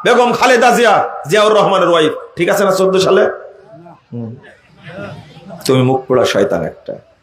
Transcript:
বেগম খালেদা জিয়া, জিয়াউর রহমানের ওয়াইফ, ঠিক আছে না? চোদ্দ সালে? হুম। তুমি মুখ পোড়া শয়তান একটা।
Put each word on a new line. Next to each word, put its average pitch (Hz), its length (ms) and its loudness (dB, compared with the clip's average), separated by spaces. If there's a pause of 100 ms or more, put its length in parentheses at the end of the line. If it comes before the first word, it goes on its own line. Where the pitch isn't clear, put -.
বেগম 240 280 2
খালেদা 247 380 2
জিয়া, 202 380 2 (200)
জিয়াউর 214 240 2
রহমানের 190 360 2
ওয়াইফ, 160 220 2 (240)
ঠিক 175 140 -2
আছে 202 140 0
না? 196 80 2
চোদ্দ 185 280 0
সালে? 190 320 2 (840)
হুম। 117 220 -10 (1300)
তুমি 131 180 2
মুখ 131 220 0
পোড়া 127 200 2
শয়তান 87 400 -2
একটা। - 300 -12 (280)